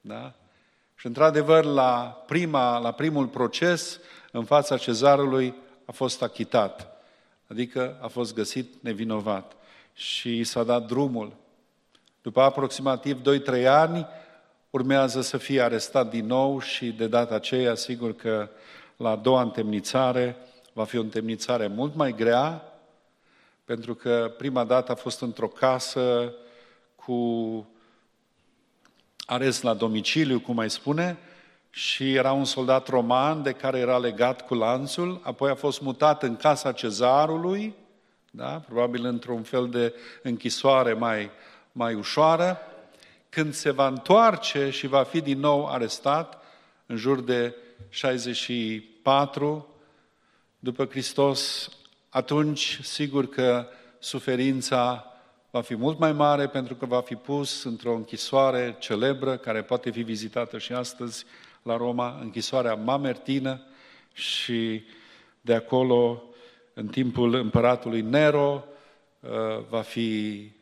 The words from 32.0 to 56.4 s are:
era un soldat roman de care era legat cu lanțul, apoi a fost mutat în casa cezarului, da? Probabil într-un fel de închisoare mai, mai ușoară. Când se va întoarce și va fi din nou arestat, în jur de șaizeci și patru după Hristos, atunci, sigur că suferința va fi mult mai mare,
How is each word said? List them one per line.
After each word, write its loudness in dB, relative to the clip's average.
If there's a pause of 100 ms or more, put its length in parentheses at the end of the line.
era 4
un 0
soldat 2
roman 2
de 0
care -2
era 2
legat 0
cu -4
lanțul, -2
apoi -2
a 0
fost -4
mutat 2
în -2
casa 2
cezarului, 0 (580)
da? -10
Probabil -2
într-un -4
fel -2
de 0 (300)
închisoare 2
mai, -2 (400)
mai -2
ușoară. 2 (720)
Când -2
se 0
va 2
întoarce 4
și -6
va 4
fi -2
din -2
nou 2
arestat, -2 (420)
în -10
jur 0
de 0 (340)
șaizeci -4
și -6 (120)
patru 0 (920)
după -4
Hristos, -2 (400)
atunci, -2
sigur -2
că 0 (320)
suferința -2 (420)
va -2
fi -6
mult -2
mai 4
mare, 4